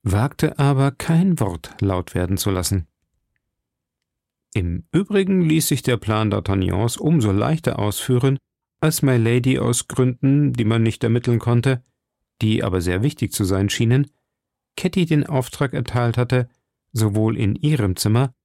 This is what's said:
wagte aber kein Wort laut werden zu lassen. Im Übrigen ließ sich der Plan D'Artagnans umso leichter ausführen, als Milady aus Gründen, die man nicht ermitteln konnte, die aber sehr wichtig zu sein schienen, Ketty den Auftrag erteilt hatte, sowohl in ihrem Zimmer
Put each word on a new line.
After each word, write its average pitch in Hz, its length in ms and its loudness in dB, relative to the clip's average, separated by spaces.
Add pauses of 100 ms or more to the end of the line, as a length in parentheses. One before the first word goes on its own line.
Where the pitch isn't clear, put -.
wagte 110 560 -2
aber 139 340 2
kein 170 480 2
Wort 87 420 -4
laut 92 320 -2
werden 90 240 0
zu 104 120 -2
lassen. 92 360 -2 (1700)
Im 85 380 -2
Übrigen 196 520 0
ließ 156 260 2
sich 139 140 -2
der 123 140 0
Plan 107 360 0
D'Artagnans 98 680 0
umso 143 320 2
leichter 117 480 0
ausführen, 123 580 0 (440)
als 156 200 0
Milady 127 600 2
aus - 260 -2
Gründen, 135 680 0
die 120 120 -2
man 113 180 2
nicht 113 220 -2
ermitteln 117 340 0
konnte, 123 460 0 (580)
die 110 220 0
aber 92 160 0
sehr 90 240 0
wichtig 147 280 -4
zu 104 120 -2
sein 98 260 0
schienen, 123 400 0 (640)
Ketty 180 300 -2
den 151 180 2
Auftrag 135 480 -4
erteilt 120 440 -2
hatte, 123 320 0 (440)
sowohl 107 460 0
in 104 160 0
ihrem 113 400 0
Zimmer 117 400 0 (100)